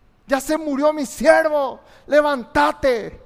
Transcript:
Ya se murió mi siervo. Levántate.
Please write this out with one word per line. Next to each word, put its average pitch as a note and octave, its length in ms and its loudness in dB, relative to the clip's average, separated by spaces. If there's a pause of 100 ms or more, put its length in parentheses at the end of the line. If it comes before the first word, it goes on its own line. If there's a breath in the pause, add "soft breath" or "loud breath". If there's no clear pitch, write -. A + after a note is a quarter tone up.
(260)
Ya C4+ 120 0
se D#4 200 -4
murió D4+ 340 0
mi D4+ 140 -4
siervo. D4+ 760 0 (260 soft breath)
Levántate. C#4+ 1200 0